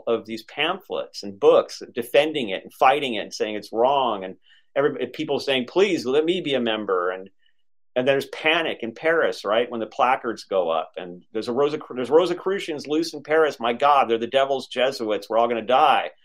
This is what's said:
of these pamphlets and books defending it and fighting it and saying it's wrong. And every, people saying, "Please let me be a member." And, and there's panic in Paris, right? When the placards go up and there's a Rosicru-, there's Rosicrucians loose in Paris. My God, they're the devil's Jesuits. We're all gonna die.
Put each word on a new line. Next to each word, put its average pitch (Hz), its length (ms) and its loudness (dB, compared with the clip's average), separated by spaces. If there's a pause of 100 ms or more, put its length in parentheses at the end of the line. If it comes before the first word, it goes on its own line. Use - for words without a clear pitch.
of 113 180 -2
these 110 180 -12
pamphlets 143 800 -6
and 101 160 -12
books 143 440 4 (100)
defending 143 560 0
it 92 140 -6
and - 100 -20
fighting 139 420 2
it 101 40 -4
and 92 140 -10
saying 107 220 -6
it's 104 180 -10
wrong. 120 500 2
And 92 140 -12 (400)
every, 135 300 0
people 143 340 -6
saying, 127 260 -2
"Please 175 380 0
let 135 180 2
me 175 160 0
be 147 140 -4
a 123 80 0
member." 98 500 -2
And, 95 180 -12 (640)
and 127 140 0
there's 135 200 0
panic 160 560 0
in 113 100 -8
Paris, 160 500 0
right? 113 260 2
When 120 120 -8
the 107 60 -4
placards 123 580 0
go 90 240 0
up 80 260 -2
and 90 380 -14
there's 110 160 -4
a 120 40 -4
Rosicru-, 143 440 -2
there's 123 120 -6
Rosicrucians 170 800 0
loose 160 260 -2
in 143 100 -12
Paris. 151 360 2
My 120 140 0
God, 135 360 4
they're 117 80 2
the 117 100 -4
devil's 135 400 0
Jesuits. 120 640 -2
We're 110 80 0
all 117 120 4
gonna 113 120 -2
die. 120 500 4 (140)